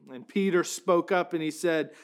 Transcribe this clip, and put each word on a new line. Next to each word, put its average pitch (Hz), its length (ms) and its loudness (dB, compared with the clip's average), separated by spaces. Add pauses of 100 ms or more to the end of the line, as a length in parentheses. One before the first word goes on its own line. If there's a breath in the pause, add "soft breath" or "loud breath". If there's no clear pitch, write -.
And 127 180 -16
Peter 190 360 2
spoke 170 480 0
up 175 220 0
and 160 100 -2
he 156 80 -2
said, 156 400 -2 (120 loud breath)